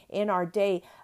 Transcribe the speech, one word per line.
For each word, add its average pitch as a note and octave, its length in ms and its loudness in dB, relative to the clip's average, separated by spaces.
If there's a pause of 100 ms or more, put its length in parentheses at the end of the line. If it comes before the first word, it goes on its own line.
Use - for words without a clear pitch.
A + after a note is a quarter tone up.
in G#3 220 -2
our F3+ 160 0
day. G3 360 0 (220)